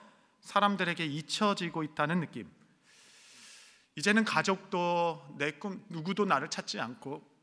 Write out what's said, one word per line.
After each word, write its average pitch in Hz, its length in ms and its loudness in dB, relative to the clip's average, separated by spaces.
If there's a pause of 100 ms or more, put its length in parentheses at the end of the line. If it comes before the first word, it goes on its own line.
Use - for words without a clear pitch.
(400)
사람들에게 185 640 4
잊혀지고 165 760 0
있다는 156 380 0
느낌. 123 300 -8 (1500)
이제는 208 280 4
가족도 170 1120 -2
내 147 140 -2
꿈, 185 360 -12
누구도 180 360 -2
나를 156 260 0
찾지 - 300 -8
않고 135 440 -10 (180)